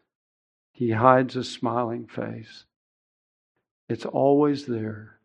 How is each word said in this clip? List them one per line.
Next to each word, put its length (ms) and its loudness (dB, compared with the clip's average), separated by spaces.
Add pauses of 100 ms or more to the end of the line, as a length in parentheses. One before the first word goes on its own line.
(720)
He 200 -4
hides 440 4
a 100 -6
smiling 600 -6
face." 580 -12 (1200)
It's 180 -6
always 600 2
there. 580 -8